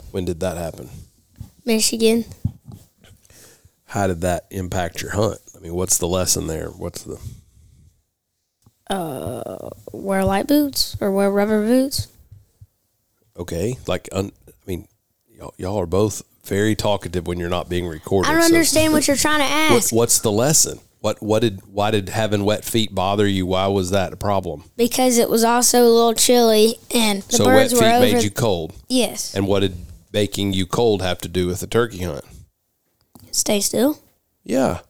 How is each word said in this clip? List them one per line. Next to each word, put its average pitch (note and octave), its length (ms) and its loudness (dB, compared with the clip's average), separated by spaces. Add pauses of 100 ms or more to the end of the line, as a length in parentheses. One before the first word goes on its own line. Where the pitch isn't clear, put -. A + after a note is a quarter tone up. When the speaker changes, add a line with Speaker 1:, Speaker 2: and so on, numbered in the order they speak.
(120)
Speaker 1:
When F#2+ 140 -4
did F2 160 -4
that F2+ 160 -4
happen? D#2+ 320 -10 (760)
Speaker 2:
Michigan. A3+ 580 2 (1600)
Speaker 1:
How G2+ 200 -2
did E2+ 140 -2
that F2 300 -2
impact F#2 500 -6
your - 100 -10
hunt? G#2 280 0 (160)
I - 40 -20
mean, E2+ 140 -12
what's F2+ 240 0
the F2 100 -2
lesson F2 400 0
there? D#2+ 220 -6
What's - 340 -12
the - 160 -12 (1700)
Speaker 2:
Uh, C3 800 -8 (220)
wear F#3+ 340 -2
light G3 220 0
boots D4 520 0
or G#3 120 0
wear G3 180 2
rubber G#3 360 2
boots. C4 420 0 (1300)
Speaker 1:
Okay, F2+ 400 -4 (100)
like, F2+ 240 -4
un-, G2 200 -4 (160)
I - 40 -20 (140)
mean, F2 220 -8 (440)
y'all, - 260 -18
y'all F#2+ 200 -4
are F2+ 80 0
both F#2+ 380 0 (200)
very G#2 320 2
talkative F#2 520 -2
when F2 120 -4
you're F2 100 -4
not F2 200 -2
being F2 180 -2
recorded, F2+ 420 0
Speaker 2:
I D#4 40 2
don't E4 100 4
Speaker 1:
so E4 40 4
Speaker 2:
understand D#4+ 460 4
what D4+ 140 2
you're C#4+ 80 4
trying D4+ 240 0
to D4 340 2
Speaker 1:
what, B3 100 6
Speaker 2:
ask. - 100 -2
Speaker 1:
what's A#2 260 2
the A2+ 120 -2
lesson? B2+ 480 2 (220)
What, G#2+ 220 -4
what G#2+ 160 2
did, G#2 280 -2
why G2+ 240 -2
did G2+ 180 0
having G#2 340 0
wet G#2 220 0
feet A2 280 -2
bother G2 340 0
you? F#2+ 180 0
Why F#2 220 0
was F#2+ 240 0
that F#2+ 200 0
a - 60 -16
problem? G2 460 -2 (120)
Speaker 2:
Because A#3+ 420 2
it A#3 120 2
was A3+ 140 2
also A#3+ 400 4
a A#3+ 60 8
little A#3 260 4
chilly, A3+ 600 4 (180)
and G#3 300 0
the - 140 -4
Speaker 1:
So - 80 4
Speaker 2:
birds B3+ 280 4
Speaker 1:
wet A#3+ 80 4
Speaker 2:
were A3 60 6
Speaker 1:
feet A#3 80 4 (120)
Speaker 2:
over. B3 80 2
Speaker 1:
made A#3 80 2
you G3+ 80 -2
cold? F2 420 -2 (160)
Speaker 2:
Yes. - 460 -2
Speaker 1:
And G3 120 0
what G2 140 2
did F#2 160 0 (340)
baking G2+ 420 -2
you F#2 120 0
cold A2 360 2
have F2+ 200 -2
to E2+ 80 -10
do F2+ 180 0
with F2+ 140 -4
the F#2+ 60 -10
turkey A2+ 360 -2
hunt? D#2 220 -8 (1080)
Speaker 2:
Stay - 300 0
still. B3 380 0 (440)
Speaker 1:
Yeah, B3+ 360 -2 (100)